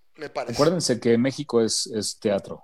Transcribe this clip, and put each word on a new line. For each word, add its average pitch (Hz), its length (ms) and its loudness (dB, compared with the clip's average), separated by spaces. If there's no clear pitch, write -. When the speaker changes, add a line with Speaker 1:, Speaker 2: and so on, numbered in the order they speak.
Speaker 1:
me 147 120 -12
parece. 127 260 -6
Speaker 2:
acuérdense 143 460 2
que 117 180 4
México 135 420 0
es, - 280 0
es 107 320 -6
teatro, - 440 -2